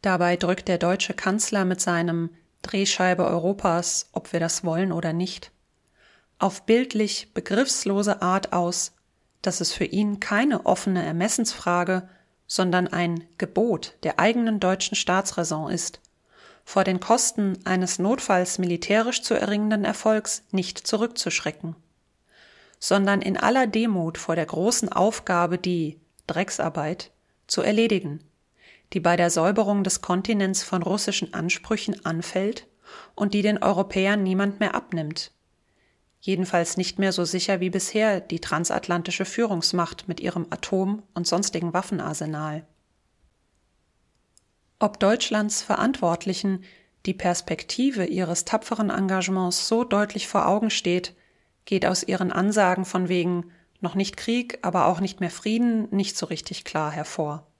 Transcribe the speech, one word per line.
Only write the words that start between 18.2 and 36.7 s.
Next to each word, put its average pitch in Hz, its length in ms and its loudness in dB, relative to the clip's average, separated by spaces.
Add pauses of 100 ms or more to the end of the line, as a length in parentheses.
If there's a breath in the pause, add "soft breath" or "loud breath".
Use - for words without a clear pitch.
militärisch 190 640 0
zu - 120 0
erringenden 208 500 0
Erfolgs - 680 0
nicht 185 340 -2
zurückzuschrecken, 175 920 -2 (1040 soft breath)
sondern 196 420 4
in 190 140 0
aller 254 320 4
Demut 202 500 0
vor - 160 -2
der 165 120 0
großen - 440 0
Aufgabe, 175 680 2
die 170 420 -2 (260)
Drecksarbeit, - 840 -4 (340)
zu - 160 0
erledigen, 208 560 2 (720 soft breath)
die 180 80 0
bei 175 160 4
der 175 140 4
Säuberung 196 540 2
des - 180 -2
Kontinents 190 600 0
von 180 180 -2
russischen 190 520 -2
Ansprüchen 185 680 -4
anfällt 185 640 -2 (480 loud breath)
und 208 180 0
die 208 100 2
den 208 200 2
Europäern 196 600 2
niemand 196 340 0
mehr 208 160 0
abnimmt, - 560 -6 (880)
jedenfalls 185 560 0